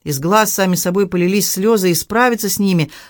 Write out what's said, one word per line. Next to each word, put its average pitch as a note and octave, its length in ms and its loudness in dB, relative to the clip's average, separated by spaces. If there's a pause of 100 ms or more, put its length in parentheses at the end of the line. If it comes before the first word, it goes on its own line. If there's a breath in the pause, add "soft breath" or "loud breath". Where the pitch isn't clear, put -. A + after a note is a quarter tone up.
Из C#3+ 140 -4
глаз G#3 320 2
сами F#3+ 240 0
собой F#3 320 0
полились F#3 420 0
слёзы, G3 400 2
и E3+ 40 0
справиться A#3 540 -2
с F#3 120 -4
ними F3+ 320 0 (180 loud breath)